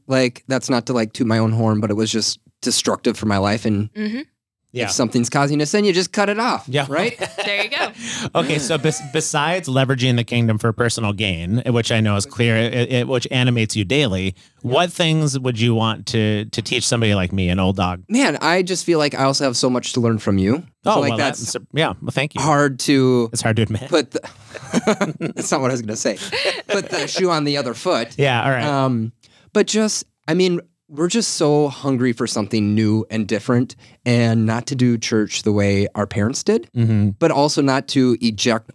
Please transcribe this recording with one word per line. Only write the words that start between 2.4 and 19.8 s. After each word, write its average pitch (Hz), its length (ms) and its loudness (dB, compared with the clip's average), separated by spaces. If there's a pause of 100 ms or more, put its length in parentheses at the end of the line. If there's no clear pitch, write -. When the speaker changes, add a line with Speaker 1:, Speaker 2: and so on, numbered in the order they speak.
Speaker 1:
destructive - 540 0
for 107 100 -4
my 101 120 2
life. 101 260 0
And 107 300 0
Speaker 2:
Mm-hmm. 214 260 -4 (500)
Speaker 3:
Yeah. 120 140 -6
Speaker 1:
if 101 60 -4
something's 117 400 0
causing 143 320 0
a 151 40 0
sin, 208 200 0
you 185 80 4
just 180 180 0
cut 202 160 0
it 208 100 -2
off. 226 300 -2
Speaker 3:
Yeah. 135 200 -2
Speaker 1:
Right? 185 300 -2
Speaker 3:
<laughs> - 300 -6
Speaker 2:
There 202 160 -2
you 226 60 -8
go. 285 180 -4 (460)
Speaker 3:
Okay. 165 240 0
So 151 180 -2
bes-, 151 240 -2 (140)
besides 156 540 -2
leveraging 127 480 2
the 120 80 2
kingdom 117 340 0
for 117 160 0
personal 107 400 -2
gain, 95 520 -2
which 117 240 0
I 113 120 2
know 107 140 2
is 104 100 -2
clear, 117 300 0
it, 117 360 0
it, 123 160 0
which 127 220 -2
animates 123 440 0
you 104 100 0
daily, 95 500 0 (260)
what 160 320 0
things 156 460 0
would 127 200 -2
you 117 160 2
want 110 340 -2
to, 107 360 0
to 107 180 -6
teach 120 240 -2
somebody 113 280 2
like 90 180 0
me, 95 160 0
an 92 100 2
old 95 180 2
dog? 90 340 -2
Speaker 1:
Man, 214 320 2
I 175 200 2
just 180 220 -4
feel 170 140 2
like 147 160 0
I 135 100 0
also 135 200 2
have 123 120 0
so 131 140 0
much 123 240 -4